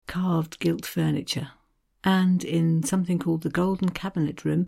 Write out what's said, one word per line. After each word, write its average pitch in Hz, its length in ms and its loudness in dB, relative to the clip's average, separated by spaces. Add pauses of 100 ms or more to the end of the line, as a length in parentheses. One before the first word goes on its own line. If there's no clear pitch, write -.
carved 170 520 -2
gilt 170 260 0
furniture, 147 640 -2 (540)
and 185 400 4
in 165 380 2
something 180 360 0
called 165 240 0
the 147 80 -2
Golden 185 400 0
Cabinet 165 540 -4
Room, 156 240 0